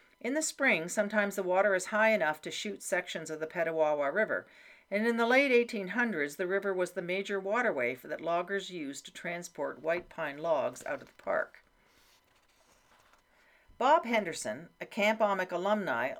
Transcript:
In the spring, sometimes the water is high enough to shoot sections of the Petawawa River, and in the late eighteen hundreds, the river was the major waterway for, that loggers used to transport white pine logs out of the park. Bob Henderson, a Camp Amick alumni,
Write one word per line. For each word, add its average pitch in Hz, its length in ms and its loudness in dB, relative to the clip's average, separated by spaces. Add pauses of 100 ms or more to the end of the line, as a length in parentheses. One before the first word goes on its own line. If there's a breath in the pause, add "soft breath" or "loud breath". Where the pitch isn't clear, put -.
(200 soft breath)
In 247 140 -4
the 311 80 0
spring, 208 460 0
sometimes 202 480 0
the 202 60 0
water 190 320 4
is 185 120 0
high 220 260 4
enough 156 300 2
to 170 80 -8
shoot 202 320 -8
sections 175 460 -4
of 156 120 -8
the 156 60 -6
Petawawa 156 680 2
River, 170 320 0 (440 loud breath)
and 208 160 0
in 233 100 2
the 233 100 2
late 262 240 6
eighteen 233 380 2
hundreds, 185 480 -2
the 185 100 -2
river 196 260 0
was 180 200 -2
the 190 100 -6
major 196 380 -4
waterway 185 540 0
for, 131 140 -14
that 151 120 -8
loggers 180 500 -2
used 147 360 -8
to - 60 -20
transport 165 720 -8
white 170 260 -2
pine 147 300 -8
logs 147 480 0
out - 160 -6
of - 60 -20
the - 140 -20
park. - 360 -2 (2250 soft breath)
Bob 302 280 6
Henderson, 170 640 -2 (120)
a - 60 -10
Camp 214 320 2
Amick 190 320 2
alumni, 175 680 0